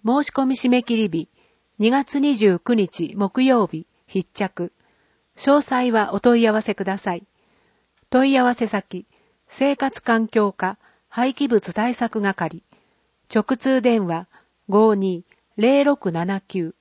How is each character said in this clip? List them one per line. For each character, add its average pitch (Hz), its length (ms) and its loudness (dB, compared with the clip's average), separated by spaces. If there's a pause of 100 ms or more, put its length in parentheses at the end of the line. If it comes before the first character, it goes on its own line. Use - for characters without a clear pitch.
申 262 200 0
し - 60 -6
込 269 160 -2
み 262 100 0
締 254 160 -2
め 247 100 4
切 240 160 -2
り 214 120 0
日、 160 200 -6 (480)
二 220 140 2
月 277 280 -2
二 285 160 2
十 196 220 2
九 - 160 -2
日 185 420 -2
木 202 280 -2
曜 247 240 2
日、 160 180 -10 (220)
必 190 260 -4
着。 185 400 -6 (640)
詳 285 260 2
細 254 300 -2
は 208 240 0
お 202 40 -4
問 240 220 4
い 226 60 4
合 214 60 2
わ 220 100 0
せ 208 100 -4
く 202 100 -6
だ 190 140 -4
さ 190 160 -6
い。 - 140 -10 (800)
問 269 220 2
い 269 60 4
合 247 60 4
わ 247 120 2
せ 233 100 -2
先、 196 400 -8 (420)
生 277 280 -2
活 - 260 -4
環 226 260 0
境 208 240 0
課、 190 280 -6 (300)
廃 254 240 -2
棄 285 140 -2
物 208 260 0
対 233 200 -2
策 226 260 -6
係。 175 440 -4 (680)
直 226 240 0
通 262 280 0
電 226 240 2
話、 170 200 -6 (400)
五 208 280 4
二 190 280 -4 (340)
零 269 260 4
六 277 280 0
七 180 300 -4
九。 175 400 -8